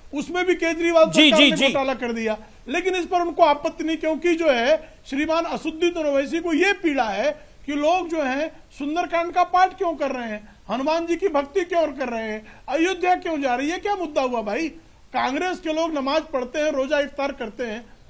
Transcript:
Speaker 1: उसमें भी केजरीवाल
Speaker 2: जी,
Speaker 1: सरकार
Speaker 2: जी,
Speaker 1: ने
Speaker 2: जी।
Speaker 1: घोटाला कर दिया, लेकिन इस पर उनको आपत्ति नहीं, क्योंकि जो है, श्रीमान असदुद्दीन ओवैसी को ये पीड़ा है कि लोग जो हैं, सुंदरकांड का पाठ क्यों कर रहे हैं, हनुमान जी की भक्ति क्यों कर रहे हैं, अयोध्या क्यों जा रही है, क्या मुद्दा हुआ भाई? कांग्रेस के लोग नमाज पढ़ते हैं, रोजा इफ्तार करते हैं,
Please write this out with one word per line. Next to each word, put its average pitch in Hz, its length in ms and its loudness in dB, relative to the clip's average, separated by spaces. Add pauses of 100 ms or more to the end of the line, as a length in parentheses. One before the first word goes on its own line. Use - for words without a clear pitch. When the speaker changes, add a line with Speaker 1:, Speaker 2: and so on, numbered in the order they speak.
(140)
Speaker 1:
उसमें 339 300 -4
भी 359 100 2
केजरीवाल 330 560 4
Speaker 2:
जी, 302 200 8
Speaker 1:
सरकार 269 140 8
Speaker 2:
जी, 277 60 8
Speaker 1:
ने 214 60 2
Speaker 2:
जी। 269 100 4
Speaker 1:
घोटाला 269 280 0
कर 233 180 -4
दिया, 220 260 -2 (300)
लेकिन 359 260 -2
इस 349 120 -2
पर 349 140 0
उनको 339 220 0
आपत्ति 311 420 2
नहीं, 320 120 -2
क्योंकि 320 380 0
जो 330 160 4
है, 262 440 2 (120)
श्रीमान 320 380 0
असदुद्दीन 320 600 -2
ओवैसी 285 340 0
को 339 120 -2
ये 359 200 4
पीड़ा 302 320 0
है 220 440 -2 (180)
कि 277 60 -6
लोग 320 360 0
जो 320 140 -2
हैं, 277 380 -4 (180)
सुंदरकांड 339 540 -2
का 359 100 2
पाठ 370 360 2
क्यों 349 160 -2
कर 277 160 -4
रहे 247 180 -6
हैं, 208 280 -12 (140)
हनुमान 302 360 -2
जी 339 100 0
की 392 120 -2
भक्ति 294 360 -2
क्यों 339 280 0
कर 254 160 -6
रहे 226 200 -4
हैं, 214 400 -10
अयोध्या 349 460 2
क्यों 330 280 -2
जा 254 120 0
रही 277 160 -2
है, 370 80 -4
क्या 403 180 -2
मुद्दा 311 260 -2
हुआ 247 200 -2
भाई? 226 260 -4 (440)
कांग्रेस 262 480 -2
के 311 120 -4
लोग 320 200 0
नमाज 294 300 0
पढ़ते 262 360 -6
हैं, 302 140 0
रोजा 277 260 0
इफ्तार 285 340 -4
करते 233 320 -8
हैं, 226 220 -8 (240)